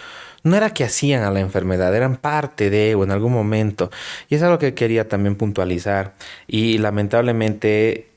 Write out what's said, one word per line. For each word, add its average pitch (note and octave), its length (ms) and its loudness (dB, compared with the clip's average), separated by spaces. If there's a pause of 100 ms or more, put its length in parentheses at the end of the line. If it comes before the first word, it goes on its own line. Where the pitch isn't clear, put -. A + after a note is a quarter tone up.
(420)
no E3+ 140 2
era G#3+ 140 2
que D3 140 -2
hacían C3+ 380 0
a G2+ 80 0
la G2 100 0
enfermedad, F#2 540 0
eran B2+ 220 0
parte D3 540 -2
de G#2+ 240 2
o G2 100 2
en F#2+ 80 0
algún A2 200 0
momento. G#2+ 580 0 (380)
Y D3 60 0
es D3+ 80 2
algo F3 160 4
que C3+ 160 0
quería A2+ 340 0
también G2+ 280 0
puntualizar. G2 800 -2 (320)
Y A2+ 320 0
lamentablemente, G#2+ 1400 0